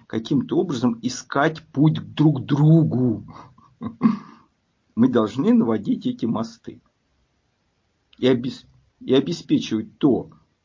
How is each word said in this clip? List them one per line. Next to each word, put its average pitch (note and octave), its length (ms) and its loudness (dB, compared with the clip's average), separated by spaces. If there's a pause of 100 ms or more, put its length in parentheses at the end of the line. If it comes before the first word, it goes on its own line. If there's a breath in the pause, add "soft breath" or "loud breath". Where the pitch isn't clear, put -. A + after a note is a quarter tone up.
каким-то C3 520 -2
образом B2 420 -2
искать C#3+ 640 -4 (100)
путь D#3 420 0
друг D3 280 2
к - 20 -10
другу. B2+ 800 2 (560 loud breath)
<laughs> - 1160 -6
Мы A#2+ 120 4
должны A#2+ 460 2
наводить A2+ 520 0
эти B2 200 -4
мосты - 540 -8 (1400)
и A#2 100 0
обес-, B2+ 380 -2 (340)
и - 140 -2
обеспечивать C#3 840 -2
то, G#2+ 320 0 (340)